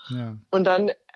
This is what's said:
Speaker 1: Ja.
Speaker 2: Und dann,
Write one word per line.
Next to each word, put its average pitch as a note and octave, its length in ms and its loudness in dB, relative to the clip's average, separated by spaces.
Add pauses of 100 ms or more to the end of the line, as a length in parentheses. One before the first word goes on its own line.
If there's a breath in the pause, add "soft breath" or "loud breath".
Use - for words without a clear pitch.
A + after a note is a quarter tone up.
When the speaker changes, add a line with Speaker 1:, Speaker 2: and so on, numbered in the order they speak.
Speaker 1:
Ja. A#2 300 -8 (120)
Speaker 2:
Und F#3+ 140 2
dann, F#3 260 2 (260)